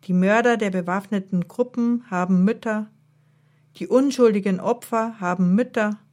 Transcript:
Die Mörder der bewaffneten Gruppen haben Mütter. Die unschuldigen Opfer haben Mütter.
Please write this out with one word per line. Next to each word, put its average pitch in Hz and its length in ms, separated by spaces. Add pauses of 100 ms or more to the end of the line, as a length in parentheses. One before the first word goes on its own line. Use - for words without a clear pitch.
Die 185 80
Mörder 220 440
der 208 140
bewaffneten 185 760
Gruppen 240 600
haben 180 360
Mütter. 214 440 (880)
Die - 120
unschuldigen 233 720
Opfer 226 580
haben 180 380
Mütter. 214 420 (140)